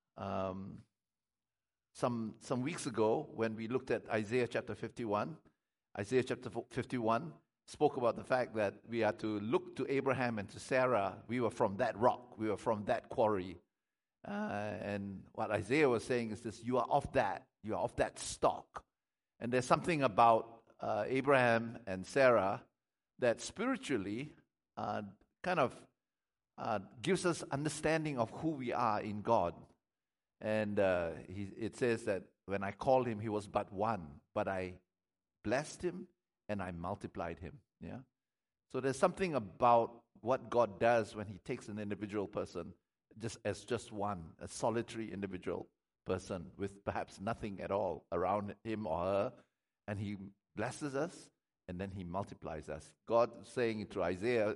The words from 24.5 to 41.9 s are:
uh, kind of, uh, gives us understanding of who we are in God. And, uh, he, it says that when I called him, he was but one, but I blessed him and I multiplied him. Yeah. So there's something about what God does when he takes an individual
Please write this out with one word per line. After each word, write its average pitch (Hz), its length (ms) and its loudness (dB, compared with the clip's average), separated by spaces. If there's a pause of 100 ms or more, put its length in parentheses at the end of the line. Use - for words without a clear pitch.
uh, 107 260 -4 (380)
kind 180 200 0
of, 117 160 2 (840)
uh, 110 220 0 (200)
gives 180 240 2
us 170 280 2
understanding 151 680 0
of 110 120 2
who 160 200 -2
we 131 220 -4
are 107 280 2
in 104 220 -4
God. 95 320 4 (840)
And, 107 400 0
uh, 87 300 4 (180)
he, 98 280 -8
it 104 200 -6
says 117 300 2
that 98 180 0 (220)
when 98 180 -2
I 98 80 -2
called 131 340 4
him, 110 140 -4
he 113 80 -4
was 104 180 -2
but 104 260 -4
one, 98 360 -2 (260)
but 101 140 0
I 92 260 -4 (680)
blessed 131 380 -2
him 180 260 -6 (400)
and 101 120 -4
I 92 120 -4
multiplied 87 680 -6
him. 85 220 -12 (200)
Yeah. 92 200 -10 (720)
So 131 80 -2
there's 127 180 0
something 175 380 2
about 117 640 4 (180)
what 120 300 -2
God 107 300 2
does 113 340 4
when 104 140 -8
he 95 160 -10
takes 127 240 -8
an 104 100 -8
individual 101 480 -4